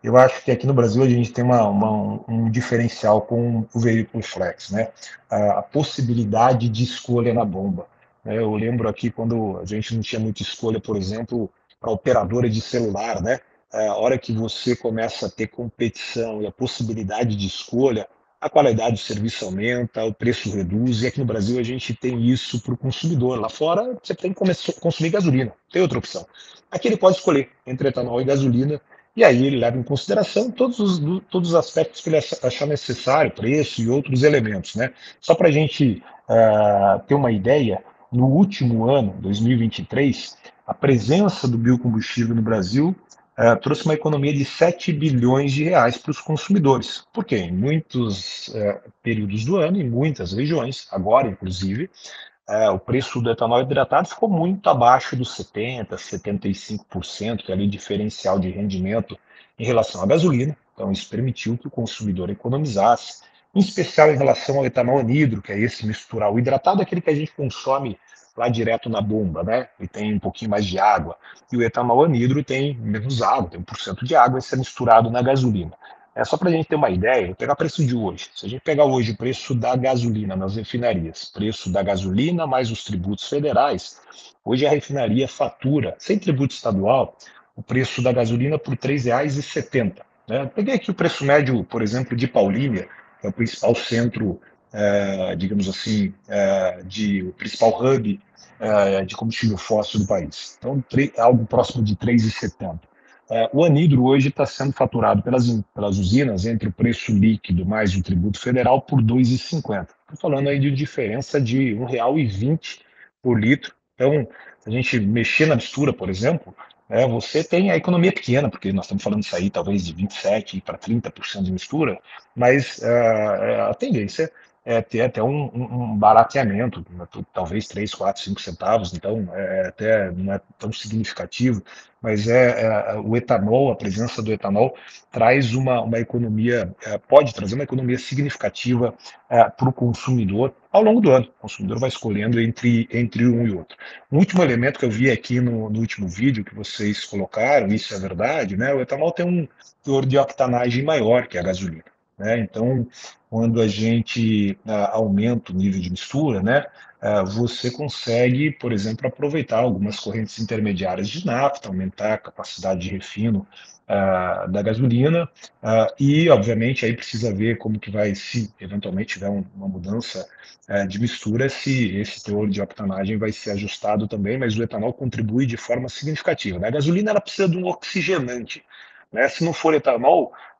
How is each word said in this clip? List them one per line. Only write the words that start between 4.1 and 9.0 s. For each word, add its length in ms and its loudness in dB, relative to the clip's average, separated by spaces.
flex, 480 -6
né? 200 -2
A, 300 2
a 20 -4
possibilidade 1080 2
de 120 -2
escolha 520 0
na 100 0
bomba, 440 -4
né? 140 -4
Eu 180 0
lembro 320 -2
aqui 240 -4